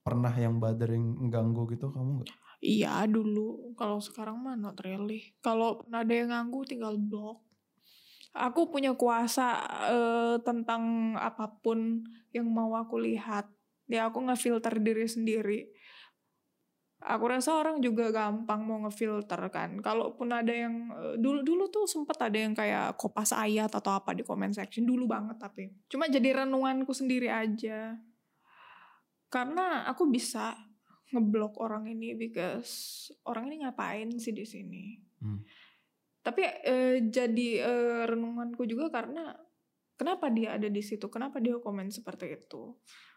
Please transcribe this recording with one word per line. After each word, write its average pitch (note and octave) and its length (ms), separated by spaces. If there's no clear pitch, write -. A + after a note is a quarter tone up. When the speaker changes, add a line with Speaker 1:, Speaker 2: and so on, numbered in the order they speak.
Speaker 1:
pernah A#2+ 320
yang A#2 260
bothering, A#2 680
ganggu A2+ 400
gitu A#2+ 200
kamu C3+ 340
nggak? - 80
Speaker 2:
Iya, - 480
dulu. G#3+ 680
Kalau G#3 240
sekarang A3 400
mah C4 160
not G3+ 260
really. G3+ 580
Kalau A3+ 400
pernah A#3 220
ada A3+ 140
yang A#3 160
ganggu, A#3+ 340
tinggal A3+ 320
block. G#3 480
Aku C#4+ 380
punya C#4 260
kuasa, A#3+ 640
eh, A#3 540
tentang A3+ 760
apapun A3+ 880
yang A#3 180
mau A3+ 300
aku A3+ 240
lihat. A3 480
Ya, A3+ 200
aku A3+ 160
ngefilter A#3 560
diri A3 280
sendiri. A3 540
Aku G#3+ 240
rasa B3+ 300
orang D#4 240
juga A#3 320
gampang G#3+ 500
mau A3 200
ngefilter G#3 580
kan. F3+ 300
Kalaupun A3+ 520
ada A#3 220
yang, A#3 400
eh, E3 240
dulu, C4+ 260
dulu E4+ 260
tuh G#4 180
sempet D#4 340
ada A3+ 160
yang A3 160
kayak G#3 420
kopas - 380
ayat G#3+ 380
atau G#3 220
apa G3 200
di F3+ 100
comment G3 280
section. G#3 340
Dulu B3+ 220
banget A3 320
tapi. G3 320
Cuma C#4+ 200
jadi C4 360
renunganku C4 500
sendiri B3+ 360
aja. A3 680
Karena D4+ 580
aku D4+ 240
bisa A3+ 480
ngeblok G#3+ 500
orang A3 280
ini A3+ 280
because A3+ 920
orang A#3+ 240
ini D#4 140
ngapain A3 540
sih A3+ 160
di G#3 120
sini. - 400
Speaker 1:
Hmm. G#2 220
Speaker 2:
Tapi, A#3+ 220
eh, B3+ 600
jadi, A#3 440
eh, A#3+ 420
renunganku A#3 600
juga B3 240
karena C4+ 420
kenapa E4+ 340
dia A3+ 300
ada G#3 100
di G#3 120
situ? G#3 280
Kenapa C#4 300
dia A#3+ 180
komen G3+ 320
seperti F3+ 460
itu? D#3 420